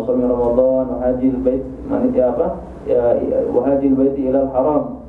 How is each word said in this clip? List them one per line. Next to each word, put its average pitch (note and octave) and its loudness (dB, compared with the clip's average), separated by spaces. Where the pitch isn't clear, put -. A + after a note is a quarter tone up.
shaumi B2+ 2
ramadan, B2 2
wa - -8
hajjil B2+ 0
bait, C3 0
man, B2+ 0
ya, B2 2
apa? F3 -2
Ya, A#2+ 2
ya, A#2 0
wa B2 2
hajjil C#3 2
baiti C3+ 0
ilal C3+ 2
haram. C3+ 0